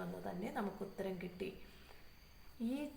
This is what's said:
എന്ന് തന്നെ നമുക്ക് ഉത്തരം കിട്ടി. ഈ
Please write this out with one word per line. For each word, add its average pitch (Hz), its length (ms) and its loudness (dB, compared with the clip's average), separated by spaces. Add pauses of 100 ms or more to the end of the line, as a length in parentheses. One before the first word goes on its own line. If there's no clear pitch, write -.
എന്ന് 180 200 0
തന്നെ 190 300 2
നമുക്ക് 202 300 2
ഉത്തരം 190 360 2
കിട്ടി. 180 260 0 (1200)
ഈ - 20 8 (220)